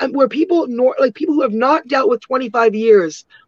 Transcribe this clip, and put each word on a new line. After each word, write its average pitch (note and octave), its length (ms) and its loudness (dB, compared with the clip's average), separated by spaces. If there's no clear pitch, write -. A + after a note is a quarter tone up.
and C4+ 120 -6
where C4+ 140 2
people, D#4 400 -2
nor-, B3 320 -2
like, B3+ 160 0
people D#4 180 -4
who D4+ 100 0
have A3 100 -2
not C4 340 0
dealt C4 220 0
with A#3+ 100 0
twenty-five A#3 560 -2
years G#3 480 2